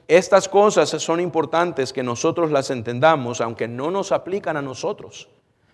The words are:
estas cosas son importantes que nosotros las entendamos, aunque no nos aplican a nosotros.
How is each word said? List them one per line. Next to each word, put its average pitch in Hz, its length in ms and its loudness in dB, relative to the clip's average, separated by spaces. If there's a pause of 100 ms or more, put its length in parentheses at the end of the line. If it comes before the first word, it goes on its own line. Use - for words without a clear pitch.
estas 185 420 4
cosas 196 400 4
son 160 300 -2
importantes 160 760 -2
que 135 80 -6
nosotros 156 500 -2
las 135 200 0
entendamos, 123 680 0
aunque 117 280 -4
no 127 240 -6
nos 190 200 -4
aplican 170 460 -4
a 143 60 -4
nosotros. - 640 -10 (440)